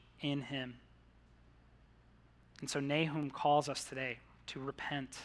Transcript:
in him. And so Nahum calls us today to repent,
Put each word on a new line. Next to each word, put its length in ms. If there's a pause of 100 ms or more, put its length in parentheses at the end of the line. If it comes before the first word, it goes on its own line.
(200)
in 220
him. 360 (1800)
And 80
so 100
Nahum 520
calls 380
us 160
today 340 (300)
to 120
repent, 640